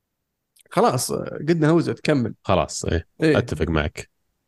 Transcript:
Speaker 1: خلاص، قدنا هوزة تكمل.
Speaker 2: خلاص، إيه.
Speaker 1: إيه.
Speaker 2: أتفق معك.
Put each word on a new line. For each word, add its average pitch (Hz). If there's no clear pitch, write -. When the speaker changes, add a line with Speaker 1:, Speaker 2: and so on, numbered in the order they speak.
Speaker 1:
خلاص، 165
قدنا 151
هوزة 147
تكمل. 123
Speaker 2:
خلاص، -
إيه. -
Speaker 1:
إيه. 156
Speaker 2:
أتفق 82
معك. 78